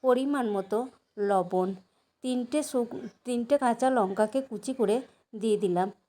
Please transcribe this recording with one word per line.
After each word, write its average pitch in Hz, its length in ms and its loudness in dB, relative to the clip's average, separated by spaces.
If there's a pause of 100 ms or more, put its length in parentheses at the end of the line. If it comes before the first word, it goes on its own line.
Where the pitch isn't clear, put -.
পরিমাণ 262 460 2
মতো 196 280 -2 (500)
লবণ, 185 400 2 (560)
তিনটে 254 380 -2
শুক-, 254 400 -4 (220)
তিনটে 240 340 0
কাঁচা 254 320 2
লঙ্কাকে 214 520 2
কুচি 254 320 -8
করে 214 220 2 (420)
দিয়ে 208 200 2
দিলাম 180 300 2 (200)